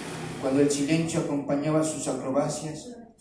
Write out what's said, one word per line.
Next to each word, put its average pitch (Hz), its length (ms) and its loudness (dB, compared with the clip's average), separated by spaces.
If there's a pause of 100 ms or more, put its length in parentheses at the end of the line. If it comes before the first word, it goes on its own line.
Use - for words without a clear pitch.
(420)
Cuando 139 200 4
el 143 100 6
silencio 160 480 2
acompañaba 147 640 0
sus 147 240 -4
acrobacias, 139 880 -2 (240)